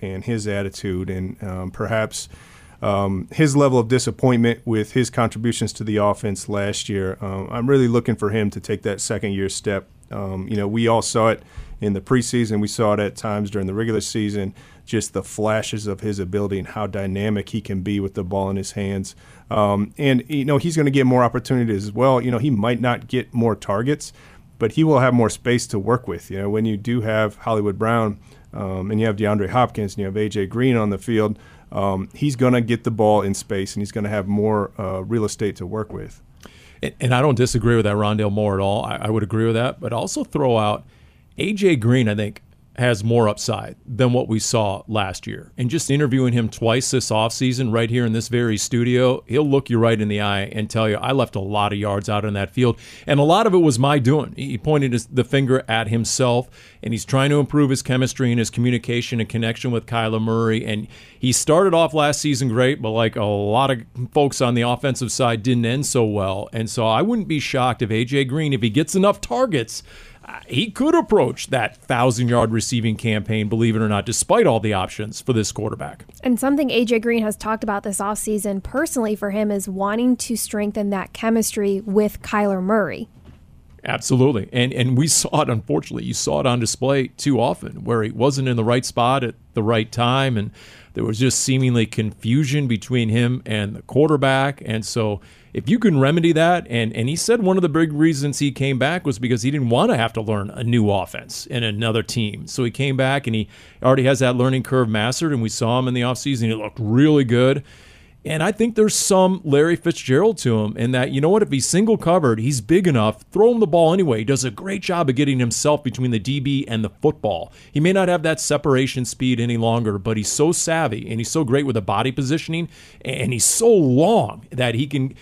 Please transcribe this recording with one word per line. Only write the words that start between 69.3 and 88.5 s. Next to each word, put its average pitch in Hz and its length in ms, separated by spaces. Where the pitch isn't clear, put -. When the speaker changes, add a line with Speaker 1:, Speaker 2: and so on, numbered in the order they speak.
Speaker 2:
uh, - 220
he 185 240
could 311 240
approach 196 520
that 117 280
thousand-yard 120 760
receiving 113 460
campaign, 107 540
believe 113 260
it 110 60
or 107 80
not, 101 160
despite 190 420
all 113 140
the 107 100
options 101 480
for 131 140
this 110 180
quarterback. - 540
Speaker 3:
And 247 160
something 277 300
A 233 160
J 233 140
Green 233 240
has 214 120
talked 214 260
about 208 220
this 202 160
offseason 202 640
personally 233 540
for 202 140
him 208 200
is 196 160
wanting 208 480
to 226 220
strengthen 208 540
that 190 200
chemistry 214 680
with 214 400
Kyler 202 420
Murray. 196 460
Speaker 2:
Absolutely. 123 680
And, 127 180
and 127 260
we 156 100
saw - 340
it, 143 80
unfortunately. 120 560
You 120 80
saw 143 260
it 139 60
on 123 160
display 131 460
too 127 340
often - 420
where 117 180
he 110 100
wasn't 135 360
in 123 80